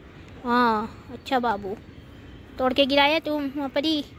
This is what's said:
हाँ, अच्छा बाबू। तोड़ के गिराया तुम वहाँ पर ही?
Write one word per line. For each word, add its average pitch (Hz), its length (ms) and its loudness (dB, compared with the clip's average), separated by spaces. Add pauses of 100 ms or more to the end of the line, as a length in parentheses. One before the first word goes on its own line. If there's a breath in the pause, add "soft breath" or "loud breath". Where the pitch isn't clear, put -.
(480)
हाँ, 233 640 0
अच्छा 247 280 -2
बाबू। 208 360 -2 (840)
तोड़ 254 140 2
के 277 120 6
गिराया 285 340 4
तुम 302 380 -2
वहाँ 277 120 -4
पर 285 160 0
ही? 302 200 0 (140)